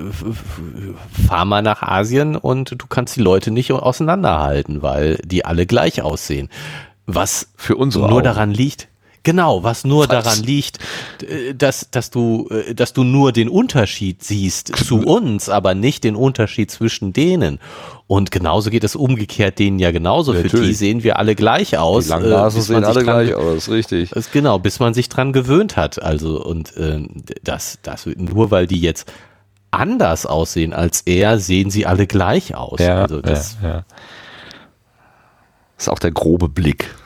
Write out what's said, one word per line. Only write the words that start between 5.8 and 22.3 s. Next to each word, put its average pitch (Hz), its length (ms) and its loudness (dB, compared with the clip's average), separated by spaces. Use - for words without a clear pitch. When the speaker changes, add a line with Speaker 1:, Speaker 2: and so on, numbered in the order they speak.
Speaker 1:
aussehen. 76 460 -6
Was - 520 -4
Speaker 2:
Für - 200 -2
unsere 131 300 0
Speaker 1:
nur 113 120 4
Speaker 2:
Augen. 131 60 2
Speaker 1:
daran 107 260 0
liegt, 123 380 -2
genau, 160 420 2
was 117 200 -2
nur 143 220 4
Speaker 2:
Falsch. 120 180 0
Speaker 1:
daran 107 180 0
liegt, 143 360 -2
äh, 135 320 -8
dass, 135 360 0
dass - 200 -4
du, 117 400 0
äh, 110 240 -4
dass 120 200 0
du 127 100 2
nur 135 280 4
den 117 180 2
Unterschied 117 720 0
siehst 98 540 -4
zu - 240 2
Speaker 2:
Genau. 98 160 2
Speaker 1:
uns, 123 340 -2
aber 95 240 2
nicht 113 300 0
den 107 120 0
Unterschied 117 540 0
zwischen 107 440 -4
denen. 139 460 0
Und 98 240 0
genauso 90 400 0
geht 110 140 0
es 104 120 -4
umgekehrt 113 600 0
denen 101 200 2
ja 87 120 4
genauso. 104 420 0
Für 87 100 2
die - 20 0
Speaker 2:
Natürlich. 107 340 2
Speaker 1:
sehen 107 240 0
wir 113 160 2
alle 107 160 2
gleich 117 440 2
aus, 98 260 2
Speaker 2:
Die 76 60 -2
Langnasen 107 480 2